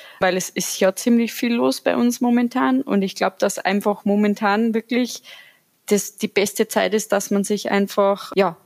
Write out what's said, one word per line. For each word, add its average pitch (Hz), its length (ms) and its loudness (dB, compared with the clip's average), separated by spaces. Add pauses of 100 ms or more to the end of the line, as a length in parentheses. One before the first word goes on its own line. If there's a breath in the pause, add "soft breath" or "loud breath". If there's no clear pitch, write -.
(200 loud breath)
weil 185 160 2
es 185 140 -4
ist - 300 -6
ja 190 160 2
ziemlich 233 360 2
viel 233 220 -2
los 254 280 0
bei - 140 0
uns 240 260 0
momentan 247 600 2
und 196 220 0
ich 190 100 -4
glaub, 190 240 -4
dass 208 220 -2
einfach 202 440 -2
momentan 208 720 2
wirklich 233 480 -2 (680 loud breath)
das - 300 0
die 208 100 -4
beste 208 400 0
Zeit 190 280 0
ist, 208 160 -2
dass 202 180 0
man 202 140 0
sich 202 260 -4
einfach, 202 640 0
ja, 185 300 2